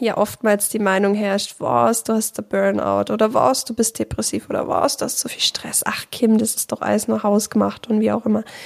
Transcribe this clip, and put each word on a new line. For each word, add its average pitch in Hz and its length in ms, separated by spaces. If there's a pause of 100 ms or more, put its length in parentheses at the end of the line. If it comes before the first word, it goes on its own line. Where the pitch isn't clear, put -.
ja 220 160
oftmals 208 540
die 220 80
Meinung 196 360
herrscht, 202 440
„Was, 233 460
du 226 100
hast 220 240
der 208 60
Burnout“ 196 680
oder 220 220
„Was, - 320
du 233 80
bist - 240
depressiv“ - 500
oder - 200
„Was, - 280
du - 80
hast - 160
so - 80
viel - 140
Stress. - 420
Ach - 260
Kim, 220 280
das 220 160
ist - 180
doch - 80
alles 208 280
nur 220 160
hausgemacht“ 208 680
und 214 100
wie 214 120
auch 214 120
immer. 214 180 (240)